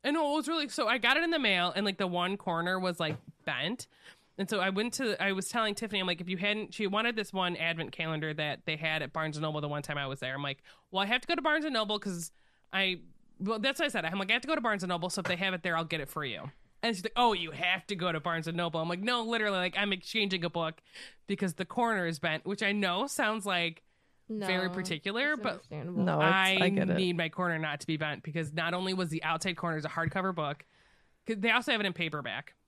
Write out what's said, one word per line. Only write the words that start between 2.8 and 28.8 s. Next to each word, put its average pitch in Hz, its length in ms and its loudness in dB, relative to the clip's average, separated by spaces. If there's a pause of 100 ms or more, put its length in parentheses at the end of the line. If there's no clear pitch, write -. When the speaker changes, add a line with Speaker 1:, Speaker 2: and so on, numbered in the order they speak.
Speaker 1:
like, 156 180 0 (280)
bent. 156 420 -2 (500)
And 196 120 -4
so 208 100 2
I 185 120 4
went 220 240 0
to, 233 260 -2
I 196 120 2
was 190 140 -2
telling 220 280 0
Tiffany, 208 240 -4
I'm 185 80 0
like, 175 120 0
"If 175 80 -8
you 185 100 -2
hadn't," 208 360 -2
she 208 140 0
wanted 220 280 0
this 208 160 -4
one 180 240 0
advent 165 360 -2
calendar 156 420 -2
that 151 320 -4
they 156 100 -2
had 156 280 -2
at - 100 -8
Barnes 156 240 -2
and 151 60 -2
Noble 151 180 -2
the 147 60 -4
one 147 160 -4
time 147 160 -4
I 139 80 -2
was 135 140 -6
there. 127 120 -4
I'm 139 80 -6
like, 139 220 -6 (260)
"Well, 190 140 0
I - 20 2
have 247 160 2
to - 60 -10
go 339 80 2
to 339 80 -2
Barnes 302 220 2
and 294 80 -2
Noble 214 260 0
'cause 175 320 -6 (420)
I," 185 280 2 (380)
well, 214 200 0
that's 269 200 0
what 330 60 2
I - 40 0
said. 170 160 -2
I'm 170 120 -2
like, 196 140 0
"I - 20 6
have 240 80 2
to 262 60 -10
go 311 80 2
to 262 60 -2
Barnes 214 200 2
and 180 80 -2
Noble, 175 220 0
so - 80 -2
if 175 80 -6
they 180 80 0
have 185 180 0
it 175 80 -4
there, 170 160 0
I'll 165 80 0
get 160 160 -4
it 135 80 -8
for 147 160 -6
you." 107 240 -6 (320)
And 233 140 0
she's 185 100 -8
like, 214 100 -4
"Oh, 240 180 6
you 170 180 -2
have 175 360 0
to 202 80 -4
go 175 160 0
to 160 80 0
Barnes 165 280 -2
and 170 100 -2
Noble." 165 240 0
I'm 165 80 -2
like, 175 120 -2
"No, 240 200 2
literally, 220 360 0
like, 180 200 0
I'm 202 160 2
exchanging 190 500 -2
a 170 60 0
book 160 320 -4 (460)
because 196 260 0
the 185 120 -4
corner 220 420 2
is 165 100 -2
bent," 156 260 -2
which 202 200 -2
I 202 80 4
know 202 340 2
sounds, 220 400 0
like, 170 380 0 (460)
very 190 380 0
Speaker 2:
No, 180 60 -2
Speaker 1:
particular, 196 600 -2
Speaker 2:
it's 226 100 -4
Speaker 1:
but 208 80 0
Speaker 2:
understandable. 175 540 -4
Speaker 3:
No, 170 160 4
it's, - 40 6
Speaker 1:
I 190 340 6
Speaker 3:
I 180 100 6
get 196 200 2
it. 175 60 4
Speaker 1:
need 180 220 2
my 165 120 0
corner 170 300 0
not 151 220 -4
to - 60 -8
be 156 100 0
bent 147 260 -4
because 151 280 -4
not 165 220 0
only 185 220 0